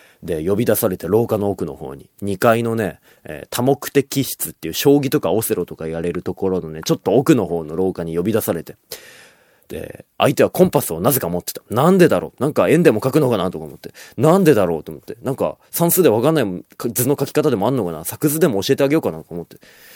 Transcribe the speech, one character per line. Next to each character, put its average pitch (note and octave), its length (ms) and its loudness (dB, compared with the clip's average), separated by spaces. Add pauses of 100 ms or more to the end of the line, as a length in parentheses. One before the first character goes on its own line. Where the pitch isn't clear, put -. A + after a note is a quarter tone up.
(220)
で、 D#2+ 240 -6
呼 G2 100 0
び A#2 80 0
出 A2 100 2
さ A2 140 0
れ F2+ 80 -2
て - 100 -10
廊 G#2+ 200 2
下 A2+ 120 -2
の G2+ 120 -2
奥 F#2 160 -6
の C#2+ 80 -10
方 C#2 200 -14
に、 C2+ 160 -20 (100)
二 G2 180 -6
階 A#2 240 4
の A#2 120 -4
ね、 G#2 260 -4 (240)
え D2 200 -14
ー、 - 60 -20
多 - 120 -4
目 C3+ 280 0
的 C#3 340 0
室 - 260 -8
っ - 40 -14
て - 120 -12
い D#2+ 60 -6
う - 20 -12
将 C#3+ 220 4
棋 C3 140 -2
と D3 100 0
か F#2 100 -2
オ G#2+ 120 0
セ A2 120 -4
ロ F2 120 -2
と D2+ 100 -14
か E2 100 -10
や D#2+ 140 -6
れ F2 120 -4
る F2 100 -8
と F#2 120 -8
こ F#2+ 140 -4
ろ F#2 120 -2
の D#2+ 100 -10
ね、 D#2 120 -12
ち - 100 -2
ょ - 20 0
っ - 40 -2
と E3+ 140 -2
奥 D#3 240 4
の G2+ 100 0
方 E2 180 -4
の D2+ 120 -10
廊 F#2 160 0
下 F2 100 -8
に E2 140 -6
呼 F2 80 0
び G#2 80 0
出 G#2+ 80 0
さ G#2 120 -2
れ E2 120 -8
て、 - 120 -20 (920)
で、 - 380 -14 (100)
相 C3 180 2
手 B2+ 100 4
は F#2+ 60 2
コ - 140 4
ン F#3 60 4
パ C#3+ 100 2
ス - 120 -4
を D#2+ 80 -6
な F#2 100 2
ぜ - 80 0
か F2 100 -4
持 F2 120 -4
っ - 20 -6
て - 100 -12
た。 - 80 -18 (100)
な C3 200 4
ん G3 80 6
で F3 80 8
だ F#2 140 2
ろ - 180 -8
う？ - 20 -14
な C3+ 80 0
ん C#3+ 60 -4
か F#2 140 2
円 D#3+ 160 4
で D3+ 80 8
も G#2+ 80 -2
描 C3 120 -2
く D#3 80 2
の C3+ 80 2
か A#2+ 80 2
な F2+ 140 -2
と E2 80 -8
か D#2 60 -10
思 C#2+ 100 -14
っ - 40 -20
て。 - 140 -18 (240)
な D#3+ 220 6
ん G3 60 2
で D3+ 100 6
だ G#2 100 4
ろ E2+ 120 0
う D2+ 80 -10
と D#2+ 80 -14
思 C#2 80 -16
っ - 20 -20
て。 - 200 -14
な B2+ 100 -4
ん B2+ 40 -10
か E2 220 -4 (140)
算 E3+ 180 2
数 F3+ 140 4
で D3 40 6
わ A2+ 140 4
か C#3+ 80 2
ん D#3+ 40 2
な D3 80 0
い F#2 220 -6 (280)
図 A#2+ 160 -2
の C#3+ 80 0
描 C#3+ 100 -4
き - 60 -12
方 D3+ 180 0
で A#2+ 60 0
も F#2+ 100 0
あ B2 40 2
ん C#3 60 0
の A2 80 -2
か F2 60 -4
な？ D#2+ 140 -8
作 - 240 -4
図 D3 100 -2
で F3 80 4
も G2+ 160 0
教 C#3 120 0
え - 20 2
て C#3 80 0
あ C#3 40 2
げ C#3 40 -2
よ D#3 80 2
う - 20 -2
か G2+ 80 -2
な D#2 140 -10
と - 100 -14
思 F2 80 -8
っ - 20 -16
て。 - 120 -20 (400)